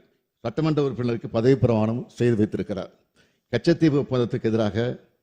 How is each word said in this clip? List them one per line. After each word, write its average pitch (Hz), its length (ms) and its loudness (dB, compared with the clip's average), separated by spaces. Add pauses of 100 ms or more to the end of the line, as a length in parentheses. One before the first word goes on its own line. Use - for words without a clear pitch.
(400)
சட்டமன்ற 151 420 -2
உறுப்பினருக்கு 123 440 -4
பதவி 117 300 4
பிரமாணம் 113 520 0
செய்து 120 280 0
வைத்திருக்கிறார். 98 540 -2 (600)
கச்சத்தீவு 160 480 2
ஒப்பந்தத்துக்கு 123 440 -2
எதிராக 113 560 -2 (240)